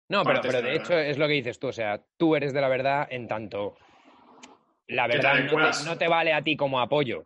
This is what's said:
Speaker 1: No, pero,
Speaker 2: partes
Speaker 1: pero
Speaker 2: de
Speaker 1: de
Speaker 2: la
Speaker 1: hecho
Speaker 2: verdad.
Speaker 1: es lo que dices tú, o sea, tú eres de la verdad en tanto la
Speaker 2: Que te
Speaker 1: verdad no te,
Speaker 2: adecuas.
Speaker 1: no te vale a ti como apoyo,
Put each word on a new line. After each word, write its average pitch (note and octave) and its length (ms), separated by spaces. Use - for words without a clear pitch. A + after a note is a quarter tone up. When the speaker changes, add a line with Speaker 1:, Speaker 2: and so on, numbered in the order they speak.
Speaker 1:
No, G3 140
pero, C#3+ 120
Speaker 2:
partes B2+ 160
Speaker 1:
pero B2+ 100
Speaker 2:
de A#2+ 60
Speaker 1:
de - 20
Speaker 2:
la C#3+ 60
Speaker 1:
hecho E3 180
Speaker 2:
verdad. D3+ 160
Speaker 1:
es C#3 80
lo D3 100
que D3 60
dices B2 260
tú, C#3 80
o A#2+ 60
sea, G#2+ 300
tú D#3+ 180
eres C#3+ 180
de C#3+ 80
la C3+ 80
verdad C3+ 400
en B2 180
tanto G#2 500
la A#2+ 200
Speaker 2:
Que A#2+ 40
te - 60
Speaker 1:
verdad C3+ 180
no C#3 40
te, C#3 40
Speaker 2:
adecuas. D3+ 300
Speaker 1:
no E3 120
te E3+ 100
vale E3 260
a D3+ 100
ti D#3 140
como C3+ 240
apoyo, A#2+ 440